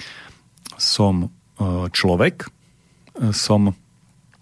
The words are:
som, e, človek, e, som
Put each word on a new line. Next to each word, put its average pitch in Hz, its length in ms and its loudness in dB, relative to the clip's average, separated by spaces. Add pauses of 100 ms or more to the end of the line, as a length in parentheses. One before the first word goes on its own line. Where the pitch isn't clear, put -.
(800)
som, 92 480 2 (320)
e, 90 320 -2
človek, 104 560 0
e, - 880 -8
som 101 400 2 (640)